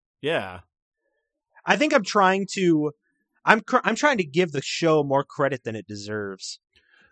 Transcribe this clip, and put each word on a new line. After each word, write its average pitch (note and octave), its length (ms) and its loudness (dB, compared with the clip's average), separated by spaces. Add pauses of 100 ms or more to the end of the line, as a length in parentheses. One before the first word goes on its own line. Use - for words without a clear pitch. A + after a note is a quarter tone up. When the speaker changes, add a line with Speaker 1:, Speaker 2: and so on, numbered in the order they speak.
(200)
Speaker 1:
Yeah. G#2+ 400 -6 (1080)
Speaker 2:
I F#3 100 2
think D4+ 160 0
I'm C4+ 120 2
trying F#3+ 480 2
to, D#3 400 2 (520)
I'm G#3+ 180 4
cr-, - 200 0
I'm A3 140 0
trying C#4+ 220 2
to F#3 60 -2
give D3+ 280 0
the C#3 100 -4
show D#3 400 2
more C#3 220 0
credit C3+ 400 -4
than A2+ 100 -6
it G#2+ 140 -10
deserves, G2+ 720 -8 (520)